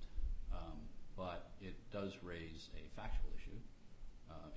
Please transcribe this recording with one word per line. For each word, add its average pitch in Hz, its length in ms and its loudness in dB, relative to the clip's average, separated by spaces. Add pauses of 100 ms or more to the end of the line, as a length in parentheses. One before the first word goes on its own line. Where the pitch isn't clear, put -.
(520)
Um, 82 360 -2 (280)
but 87 340 0 (100)
it 95 140 -2 (160)
does 98 320 0
raise 82 540 -4
a - 180 -2
factual 107 420 6
issue, - 220 0 (720)
uh, 78 260 -8